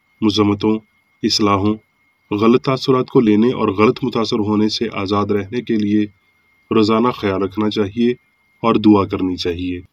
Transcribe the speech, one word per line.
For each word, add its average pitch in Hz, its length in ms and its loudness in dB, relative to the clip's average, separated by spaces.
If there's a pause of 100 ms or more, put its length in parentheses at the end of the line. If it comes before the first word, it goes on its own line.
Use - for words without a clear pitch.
(220)
مذمتوں، 107 580 0 (440)
اصلاحوں، 104 520 0 (560)
غلط 113 320 0
تاثرات 131 440 -2
کو - 120 2
لینے 110 320 2
اور 107 180 -2
غلط 107 340 2
متاثر 117 360 -2
ہونے 107 300 0
سے 113 240 -4
آزاد 101 320 -2
رہنے 101 360 -4
کے 113 140 -4
لیے 104 300 0 (640)
روزانہ 110 360 2
خیال 98 360 -2
رکھنا 104 260 -2
چاہیے 107 420 -2 (500)
اور 113 140 2
دعا 107 300 6
کرنی 92 300 -4
چاہیے۔ 90 460 -6 (100)